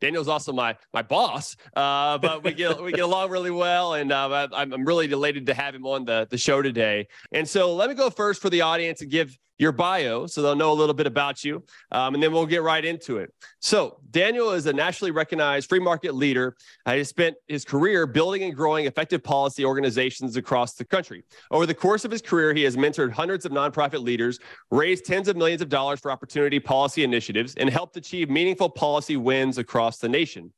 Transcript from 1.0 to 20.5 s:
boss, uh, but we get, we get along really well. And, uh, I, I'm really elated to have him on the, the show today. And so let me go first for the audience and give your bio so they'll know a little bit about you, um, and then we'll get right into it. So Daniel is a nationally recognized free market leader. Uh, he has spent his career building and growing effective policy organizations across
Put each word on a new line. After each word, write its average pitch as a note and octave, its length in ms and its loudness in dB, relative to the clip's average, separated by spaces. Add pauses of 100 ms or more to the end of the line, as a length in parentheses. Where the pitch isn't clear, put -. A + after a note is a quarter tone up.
boss, D3+ 520 -2 (220)
uh, C#3+ 400 2
but D#3 260 -2
we E3+ 100 -2
get, E3 300 -2
we F3+ 80 -6
get F3 140 0
along F#3+ 240 0
really F3+ 220 -2
well. F3 420 2
And, D3 180 0
uh, C#3 400 0
I, C#3 120 -4
I'm C3 200 -4
really D#3+ 260 2
elated C#3+ 360 -2
to C3 80 0
have C#3 200 -4
him C3 120 -14
on C3+ 180 -2
the, A2+ 260 0
the B2 80 -4
show C3+ 240 2
today. A2 460 0 (240)
And D#3 160 0
so F3+ 260 2
let G3 140 2
me C4+ 80 -4
go C4 140 2
first G#3 320 -2
for G3 80 0
the E3+ 120 2
audience E3 400 0
and D3 80 -14
give C#3+ 280 0 (200)
your D3+ 140 2
bio D3+ 560 0
so D3+ 140 -6
they'll C#3+ 120 4
know D3+ 200 4
a - 20 2
little D3+ 180 4
bit C#3+ 140 0
about C#3+ 340 -2
you, D3+ 220 -6 (300)
um, C3 200 0
and D3 80 0
then D#3+ 120 4
we'll E3 120 2
get E3 160 0
right D#3+ 220 2
into D#3+ 360 -4
it. E2+ 140 -10 (280)
So - 400 0 (100)
Daniel A3 400 2
is E3+ 140 -2
a D3+ 80 2
nationally E3+ 380 -2
recognized D3+ 580 0
free F#3 100 4
market E3+ 340 -2
leader. B2+ 440 0 (280)
Uh, B2 60 0
he C3 60 2
has C#3+ 100 -2
spent E3 300 0 (100)
his D3 160 -6
career E3 420 2
building E3+ 380 0
and F3 100 -4
growing D3+ 320 0
effective D#3 380 -2
policy C#3 400 0
organizations C3 720 0
across B2 380 0